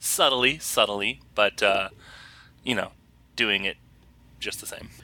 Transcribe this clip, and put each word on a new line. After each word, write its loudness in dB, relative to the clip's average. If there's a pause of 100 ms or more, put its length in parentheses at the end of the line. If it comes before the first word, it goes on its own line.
subtly, 2
subtly, -2 (140)
but, 2
uh, 2 (760)
you -2
know, -2 (440)
doing 2
it -6 (640)
just -10
the -16
same. -14 (140)